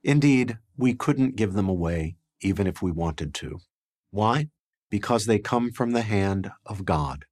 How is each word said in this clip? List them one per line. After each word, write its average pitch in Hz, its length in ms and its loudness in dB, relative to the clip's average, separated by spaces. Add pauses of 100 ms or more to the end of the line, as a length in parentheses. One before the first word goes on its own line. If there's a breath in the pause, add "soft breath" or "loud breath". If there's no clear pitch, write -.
Indeed, 139 560 4 (180)
we 123 180 2
couldn't 131 420 0
give 104 180 0
them 98 140 2
away 82 480 -2 (240)
even 98 260 0
if 87 160 -4
we 92 80 0
wanted 80 440 -4
to. - 260 -10 (500)
Why? 120 380 0 (420)
Because 104 360 0
they 110 120 4
come 120 320 0
from 120 220 -2
the 117 100 2
hand 98 480 0 (140)
of 98 200 -10
God. 71 480 -2